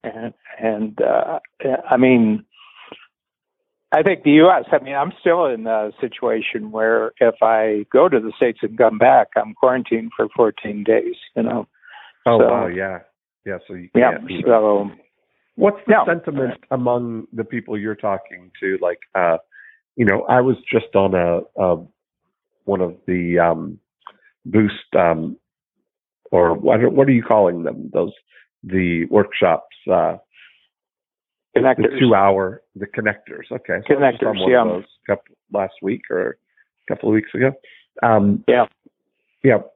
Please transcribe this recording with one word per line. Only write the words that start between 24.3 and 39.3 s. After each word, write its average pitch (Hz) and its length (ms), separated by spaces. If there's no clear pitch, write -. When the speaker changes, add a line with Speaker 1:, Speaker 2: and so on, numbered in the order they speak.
Speaker 2:
boost, - 500
um, 82 420
or 87 220
what, 110 260
what 135 140
are 135 40
you 120 100
calling 92 420
them? 76 300
Those, 87 200
the 87 480
workshops, 101 640
uh, 85 260
Speaker 1:
Connectors. 127 360
Speaker 2:
the 135 80
two 120 160
hour, 98 480
the 98 120
connectors. - 640
Okay. 92 360
So 147 80
I 135 40
was 131 140
just 110 100
on 107 120
Speaker 1:
Connectors, 95 60
Speaker 2:
one 92 100
Speaker 1:
yeah. 123 100
Speaker 2:
of 110 80
those 92 360
couple, - 300
last 98 220
week 101 260
or 87 280
a - 60
couple - 140
of 107 40
weeks 107 220
ago. 131 160
Um, 107 460
Speaker 1:
Yeah. 123 180